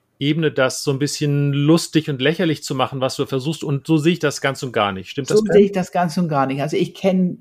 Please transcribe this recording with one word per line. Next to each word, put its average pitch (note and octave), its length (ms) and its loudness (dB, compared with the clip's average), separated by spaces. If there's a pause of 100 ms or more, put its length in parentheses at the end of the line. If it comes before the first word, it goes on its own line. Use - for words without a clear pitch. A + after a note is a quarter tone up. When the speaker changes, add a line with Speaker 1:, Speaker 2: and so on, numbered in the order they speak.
(180)
Speaker 1:
Ebene, D3+ 340 0
das C3 320 0
so D3 60 0
ein C3+ 80 0
bisschen C#3+ 560 0
lustig D3+ 560 2
und C3 100 -4
lächerlich D#3+ 420 0
zu - 120 -6
machen, C3 260 -2
was C3 160 -2
du C#3 80 0
versuchst. C3+ 400 -4
Und C#3+ 220 -4
so D#3+ 100 4
sehe D#3+ 160 2
ich F3 60 -2
das - 240 -2
ganz C#3 200 -2
und B2+ 100 -8
gar G#2 200 0
nicht. F#2+ 160 -10
Stimmt C3+ 220 -8
das, G#3+ 80 4
Speaker 2:
So A3 60 2
Speaker 1:
Pam? F3+ 100 0
Speaker 2:
sehe G3+ 100 8
ich G3 80 0
das F#3 180 -4
ganz F3 280 -2
und F3 100 0
gar C#3 180 0
nicht. C3+ 140 -4
Also D#3 160 -2
ich F3+ 180 -2
kenne F#3 460 0